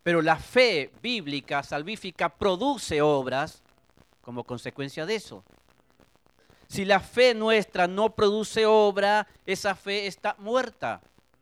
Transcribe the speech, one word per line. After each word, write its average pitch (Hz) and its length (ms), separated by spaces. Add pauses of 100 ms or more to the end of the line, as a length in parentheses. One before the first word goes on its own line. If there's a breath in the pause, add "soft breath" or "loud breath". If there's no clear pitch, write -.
pero 170 200
la 160 160
fe 208 540 (100)
bíblica, 147 600
salvífica, 175 680
produce 202 720
obras 143 600 (600)
como 120 220
consecuencia 135 640
de 208 100
eso. 110 280 (1200 soft breath)
Si 170 180
la 190 140
fe 240 340
nuestra 214 540
no 202 280
produce 214 500
obra, 208 600 (180 soft breath)
esa 190 300
fe 202 320
está 202 320
muerta, 208 600 (400)